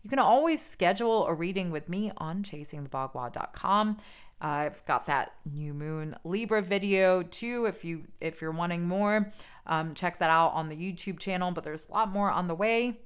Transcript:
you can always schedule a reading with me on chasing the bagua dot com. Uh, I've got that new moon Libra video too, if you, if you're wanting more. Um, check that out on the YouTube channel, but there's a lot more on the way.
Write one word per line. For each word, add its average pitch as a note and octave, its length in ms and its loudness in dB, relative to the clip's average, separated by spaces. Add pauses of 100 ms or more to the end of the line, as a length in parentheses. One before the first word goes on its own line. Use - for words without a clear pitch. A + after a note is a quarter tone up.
you G#3 60 -16
can C4+ 100 2
always D4+ 420 6
schedule G#3+ 640 2
a E3 80 0
reading F3 380 -2
with D3+ 180 -6
me G3+ 280 -2
on F3+ 260 -4
chasing D3+ 400 -10
the C3+ 60 -10
bagua C3 440 -4
dot - 200 -6
com. G#3+ 440 2 (440)
Uh, D3+ 60 -2
I've D3 380 -2
got C3 220 0
that C#3 260 0 (120)
new D3 280 -6
moon D#3 500 -6
Libra G#3+ 380 0
video F#3+ 640 4
too, A#3 420 -4
if - 180 -2
you, E3 200 -6 (180)
if D#3+ 200 -6
you're D#3+ 100 -4
wanting E3+ 360 -2
more. G#3 460 2 (320)
Um, D#3+ 300 -2
check F3 240 -4
that E3 100 4
out E3 200 6
on D#3+ 200 -2
the D#3 60 -10
YouTube F3 440 -6
channel, F3+ 320 -2
but E3 120 -4
there's D#3 260 -8
a - 20 -14
lot G#3+ 180 2
more G3+ 200 0
on F3+ 180 0
the E3+ 80 -2
way. A3+ 500 0